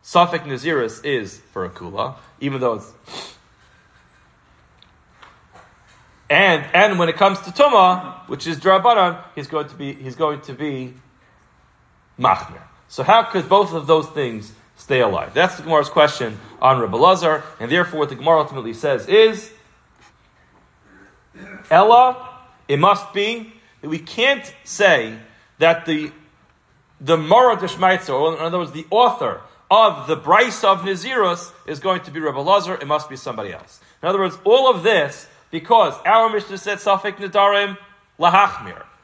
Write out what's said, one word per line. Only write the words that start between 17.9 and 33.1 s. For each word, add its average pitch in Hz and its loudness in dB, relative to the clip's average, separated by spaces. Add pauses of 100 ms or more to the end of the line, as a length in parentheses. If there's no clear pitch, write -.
what 139 -2
the 135 -12
Gemara 156 2
ultimately 131 -6
says 139 -4
is, 220 2 (2250)
Ella, 233 4 (380)
it 143 -2
must 190 0
be 220 -6 (280)
that 147 -12
we 160 -6
can't 254 -4 (100)
say 123 0 (420)
that 165 2
the, 151 -6 (880)
the 160 0
Mara 214 4
Deshmaitzer, 185 -2
or 151 0
in 147 -12
other 170 -4
words, 156 -8
the 156 -14
author 202 0 (280)
of 190 2
the 156 -2
Brisa 214 2
of 196 2
Nazirus 190 -4 (140)
is 147 -12
going 185 -4
to 170 -20
be 156 -10
Rebbe 147 -4
Lazar, 185 0
it 139 -12
must 151 -4
be 135 -14